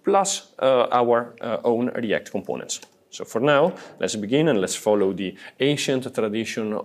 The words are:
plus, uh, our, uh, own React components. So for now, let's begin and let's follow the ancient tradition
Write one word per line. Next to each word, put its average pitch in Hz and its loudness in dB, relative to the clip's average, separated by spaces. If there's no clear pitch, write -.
plus, 196 0
uh, 127 4
our, 120 2
uh, 113 -4
own 120 2
React 101 -4
components. - -6
So - -12
for - -4
now, 147 4
let's 92 -2
begin 123 2
and 113 2
let's 92 -2
follow 101 2
the 92 -6
ancient 131 -2
tradition 110 -4